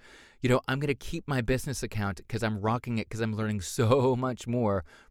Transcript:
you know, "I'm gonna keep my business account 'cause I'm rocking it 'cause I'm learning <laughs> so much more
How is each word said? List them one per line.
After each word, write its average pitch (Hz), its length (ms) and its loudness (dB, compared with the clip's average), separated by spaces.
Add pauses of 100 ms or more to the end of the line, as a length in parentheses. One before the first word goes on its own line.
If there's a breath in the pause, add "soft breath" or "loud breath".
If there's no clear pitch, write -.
(400 soft breath)
you 127 80 2
know, 123 180 6
"I'm 131 140 -2
gonna 143 140 0
keep - 340 -8
my 135 140 0
business 127 420 -2
account 104 440 -2
'cause 110 140 -4
I'm 107 180 -2
rocking 113 380 0
it 107 100 -4
'cause 107 120 -8
I'm 110 160 0
learning 107 240 -2
<laughs> - 180 -8
so 127 380 4
much 127 320 -4
more 110 360 0 (260 soft breath)